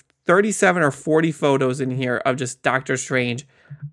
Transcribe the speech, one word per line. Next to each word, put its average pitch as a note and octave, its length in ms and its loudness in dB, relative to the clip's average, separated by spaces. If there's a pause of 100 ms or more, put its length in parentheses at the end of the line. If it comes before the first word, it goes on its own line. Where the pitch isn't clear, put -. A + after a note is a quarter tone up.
(260)
thirty-seven F#3 580 2
or C#3+ 80 4
forty D#3+ 400 0
photos C3+ 480 0
in C3 120 -4
here B2+ 340 -2
of B2+ 120 0
just B2+ 260 -8
Doctor C3 340 0
Strange. B2 480 -4 (480)